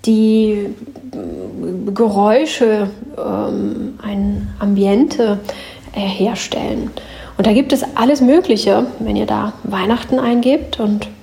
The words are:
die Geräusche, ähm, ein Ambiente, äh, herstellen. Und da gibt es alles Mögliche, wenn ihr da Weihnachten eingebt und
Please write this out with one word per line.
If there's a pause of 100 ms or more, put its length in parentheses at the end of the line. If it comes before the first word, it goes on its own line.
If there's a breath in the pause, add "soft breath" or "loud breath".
die (1200)
Geräusche, (260)
ähm,
ein (100)
Ambiente, (560 loud breath)
äh,
herstellen. (480 loud breath)
Und
da
gibt
es (120)
alles
Mögliche, (100)
wenn
ihr
da
Weihnachten
eingebt
und (140)